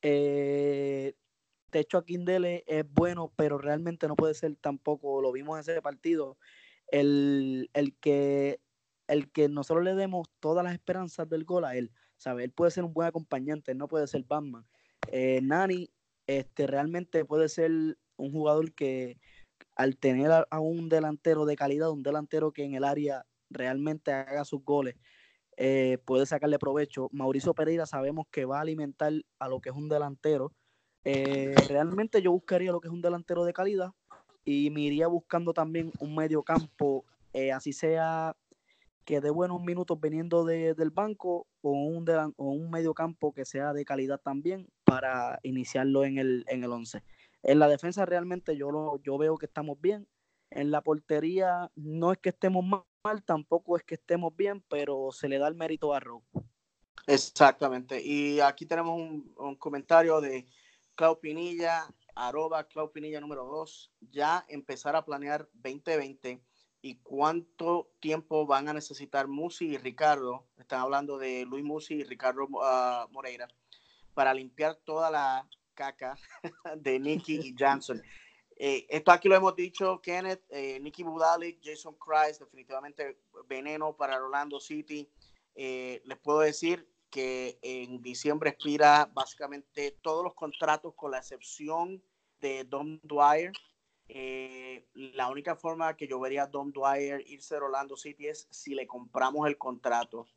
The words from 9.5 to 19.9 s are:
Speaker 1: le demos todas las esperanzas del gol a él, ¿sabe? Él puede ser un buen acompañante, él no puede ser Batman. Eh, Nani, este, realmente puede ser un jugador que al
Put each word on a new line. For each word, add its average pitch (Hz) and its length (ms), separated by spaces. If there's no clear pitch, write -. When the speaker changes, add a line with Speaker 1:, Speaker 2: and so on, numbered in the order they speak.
Speaker 1:
le 185 120
demos 190 340
todas 175 240
las 180 120
esperanzas 175 560
del 160 140
gol 175 200
a 131 120
él, 123 140
¿sabe? 123 260
Él 127 60
puede 170 220
ser 180 120
un 165 80
buen 165 160
acompañante, 151 640
él 127 60
no 143 100
puede 151 180
ser 135 180
Batman. 135 420
Eh, 131 320
Nani, 180 480
este, 139 400
realmente 160 580
puede 151 240
ser 160 480
un 139 160
jugador 156 420
que 131 440
al 131 220